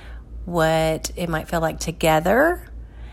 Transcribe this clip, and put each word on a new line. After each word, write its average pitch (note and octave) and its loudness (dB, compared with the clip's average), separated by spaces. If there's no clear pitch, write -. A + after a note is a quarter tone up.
what D#3+ 2
it E3+ -4
might D#3 -4
feel E3 -2
like D#3 -2
together. F#3 2